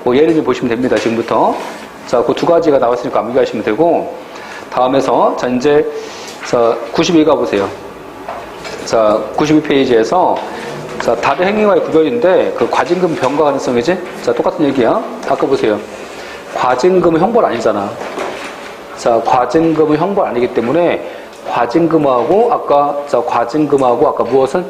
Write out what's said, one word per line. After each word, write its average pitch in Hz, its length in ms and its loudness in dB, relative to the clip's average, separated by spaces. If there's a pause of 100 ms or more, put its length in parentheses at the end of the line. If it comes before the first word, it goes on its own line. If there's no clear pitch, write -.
그 123 120 2
예를 160 180 4
좀 156 100 2
보시면 123 260 0
됩니다, 117 260 0
지금부터. 117 600 0 (520)
자, 120 160 2
그 131 100 0
두 - 120 -2
가지가 165 320 4
나왔으니까 120 420 0
암기하시면 117 460 0
되고. 139 500 0 (560)
다음에서, 135 680 2
자, 127 100 -4
이제, 147 380 2 (600)
자, 120 300 2 (180)
구십이 170 320 4
가보세요. 123 420 0 (1160)
자, 110 340 2 (160)
구십이 151 260 4
페이지에서, 131 760 2 (640)
자, 117 140 0
다른 139 320 0
행위와의 202 360 2
구별인데, 151 760 2
그 117 120 0
과징금 175 460 0
병가 131 300 0
가능성이지? 127 520 0 (240)
자, 120 120 0
똑같은 170 320 0
얘기야. 139 380 2 (240)
아까 139 200 0
보세요. 120 300 0 (760)
과징금은 170 640 2
형벌 220 240 2
아니잖아. 113 460 0 (1080)
자, 117 280 2
과징금은 151 720 2
형벌 185 300 0
아니기 120 260 -2
때문에 131 520 0 (440)
과징금하고 160 1000 2
아까, 143 460 2 (100)
자, 120 140 0
과징금하고 127 880 2
아까 120 160 0
무엇은? 135 460 0